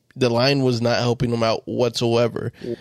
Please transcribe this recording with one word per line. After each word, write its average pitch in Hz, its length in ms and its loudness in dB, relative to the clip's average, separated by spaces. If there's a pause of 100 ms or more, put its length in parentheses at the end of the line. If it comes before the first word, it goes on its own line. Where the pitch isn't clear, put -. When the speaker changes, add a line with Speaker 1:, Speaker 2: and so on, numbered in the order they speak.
(160)
Speaker 1:
the 127 160 0
line 135 320 2
was 123 180 0
not 120 160 2
helping 120 340 -2
him 117 120 -2
out 113 240 0
whatsoever. 117 840 0 (120)
Speaker 2:
Yeah. 120 180 -8